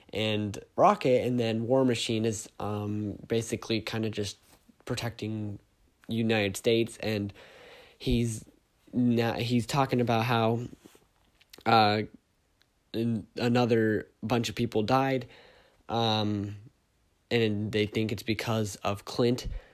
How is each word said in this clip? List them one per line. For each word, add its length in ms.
and 440
Rocket, 520
and 120
then 280
War 160
Machine 420
is, 220
um, 580
basically 540
kinda 280
just 280
protecting 760
United 480
States, 460
and 320
he's 480
na-, 400
he's 320
talking 360
about 240
how, 340
uh, 380
an-, 320
another 720
bunch 280
of 60
people 280
died, 420
um, 640
and 400
they 160
think 240
it's 120
because 540
of 280
Clint. 420